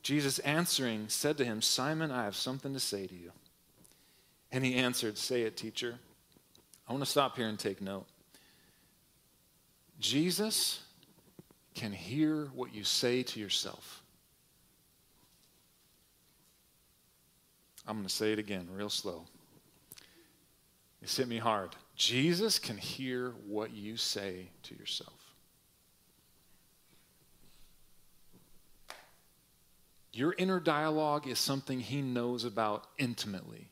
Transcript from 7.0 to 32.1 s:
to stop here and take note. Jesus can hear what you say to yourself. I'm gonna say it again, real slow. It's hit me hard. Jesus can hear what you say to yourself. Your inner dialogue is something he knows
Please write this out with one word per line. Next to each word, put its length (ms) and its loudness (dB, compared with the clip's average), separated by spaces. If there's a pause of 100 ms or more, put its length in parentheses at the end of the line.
to 60 -2
stop 260 4
here 120 0
and 100 -4
take 220 -2
note. 260 -4 (1900)
Jesus 840 2 (920)
can 180 -4
hear 600 0
what 200 -6
you 100 -8
say 380 4
to 180 -6
yourself. 600 -4 (3750)
I'm 100 -4
gonna 120 -4
say 240 4
it 60 4
again, 320 -4
real 200 -4
slow. 340 -4 (1800)
It's 140 -2
hit 120 0
me 100 -2
hard. 360 0 (220)
Jesus 600 4
can 200 -4
hear 520 -4 (160)
what 260 -2
you 240 -8
say 540 -4 (140)
to 100 -14
yourself. 600 -10 (4000)
Your 260 2
inner 220 4
dialogue 680 4
is 120 -2
something 420 0
he 220 -2
knows 420 0